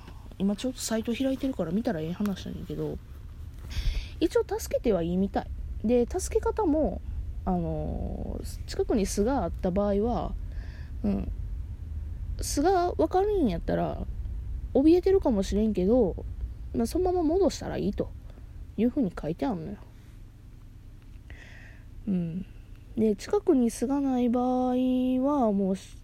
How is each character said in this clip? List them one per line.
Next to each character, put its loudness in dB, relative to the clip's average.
今 2
ち -6
ょ 0
っ -4
と -12
サ -2
イ 0
ト 0
開 0
い -4
て -4
る 0
か -2
ら -4
見 2
た 0
ら -2
え -4
え -4
話 -2
な -6
ん -8
や -8
け -6
ど、 -4
一 2
応 4
助 -4
け 0
て 4
は 2
い 0
い 2
み 2
た -2
い。 -6
で、 4
助 -2
け 2
方 2
も、 2
あ 0
の -2
ー、 -8
近 -2
く 2
に 4
巣 2
が 2
あ 0
っ -4
た -2
場 2
合 4
は、 0
う 2
ん、 0
巣 -2
が 4
分 2
か 4
る 2
ん 4
や 2
っ -4
た 0
ら、 0
怯 8
え 0
て 4
る 8
か 2
も 4
し 0
れ 4
ん 2
け 2
ど、 4
ま 2
あ、 0
そ -2
の 2
ま 2
ま -
戻 4
し -6
た -8
ら -4
い 0
い 0
と -2
い 4
う 6
ふ -4
う 2
に 2
書 -4
い -2
て -2
あ 0
る -4
の -8
よ。 -10
う 0
ん。 -2
で、 4
近 0
く 6
に 6
巣 -4
が 2
な 2
い 4
場 4
合 2
は、 4
も 2
う 0
し-、 -12